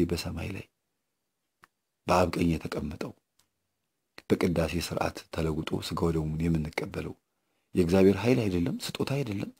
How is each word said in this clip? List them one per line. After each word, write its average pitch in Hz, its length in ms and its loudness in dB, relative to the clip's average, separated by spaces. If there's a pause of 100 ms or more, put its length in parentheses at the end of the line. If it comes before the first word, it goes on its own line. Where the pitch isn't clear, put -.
በሰማይ 85 460 -4
ላይ 98 160 -10 (1400)
በአብ 90 260 4
ቀኝ 87 160 2
የተቀመጠው፣ - 640 -4 (1120)
በቅዳሴ 85 540 2
ስርዓት - 360 -4 (140)
ተለውጦ 80 400 -2 (100)
ስጋ 82 220 -6
ወደሙን 78 380 0
የምንቀበለው 82 760 -2 (600)
የእግዚአብሔር 95 420 6
ኃይል 120 220 2
አይደለም? 92 400 0
ስጦታ - 340 -6
አይደለም? 117 480 -4